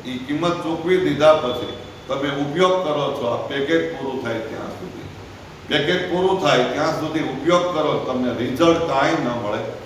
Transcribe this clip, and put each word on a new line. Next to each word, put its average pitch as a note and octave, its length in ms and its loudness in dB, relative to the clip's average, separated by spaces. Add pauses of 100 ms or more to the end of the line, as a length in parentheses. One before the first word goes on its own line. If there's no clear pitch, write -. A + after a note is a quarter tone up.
એ B2+ 140 -8
કિંમત D#3+ 440 -2
ચૂકવી E3 380 0
દીધા D3+ 340 6
પછી B2 400 -2 (320)
તમે C#3 240 -2 (120)
ઉપયોગ F3+ 400 4
કરો D3 280 0
છો C3+ 220 -4
આ - 160 -2
પેકેટ C#3+ 400 2
પૂરું C3 340 -4
થાય A2+ 180 -2
ત્યાં - 400 -8
સુધી, - 280 -12 (600)
પેકેટ D3+ 420 2
પૂરું F#3 320 2
થાય B2+ 220 4
ત્યાં D3 360 0
સુધી D3+ 340 -2
ઉપયોગ F3 380 2
કરો, D3+ 260 0
તમને B2+ 400 -2
રિઝલ્ટ D#3+ 500 4
કાંઈ D3 360 2
ન B2 40 0 (140)
મળે G#2 200 -2 (240)